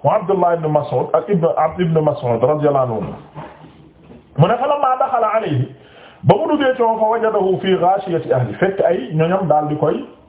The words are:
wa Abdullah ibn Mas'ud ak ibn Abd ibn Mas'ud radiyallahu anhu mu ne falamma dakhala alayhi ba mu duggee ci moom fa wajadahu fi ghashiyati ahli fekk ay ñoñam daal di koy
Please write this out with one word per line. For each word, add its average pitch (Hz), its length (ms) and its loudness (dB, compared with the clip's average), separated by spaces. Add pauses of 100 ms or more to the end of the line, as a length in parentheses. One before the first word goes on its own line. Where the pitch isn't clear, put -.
wa 156 120 2
Abdullah 175 380 0
ibn 156 160 -4
Mas'ud 139 440 0
ak 160 140 0
ibn 170 160 2 (120)
Abd 165 240 -2
ibn 160 240 2
Mas'ud 123 380 0
radiyallahu 143 420 2
anhu 113 160 -4 (1400)
mu 165 100 8
ne 226 80 2
falamma 277 440 0
dakhala 233 360 0
alayhi 160 320 -2 (540)
ba 190 140 6
mu 320 120 -2
duggee 277 280 2
ci 247 60 0
moom 226 160 2
fa 220 120 2
wajadahu 214 520 0
fi 185 140 2
ghashiyati 180 560 0
ahli 104 220 0
fekk 196 320 -2
ay 127 280 -2
ñoñam 175 340 0
daal 151 200 2
di 151 80 -4
koy - 280 -2 (240)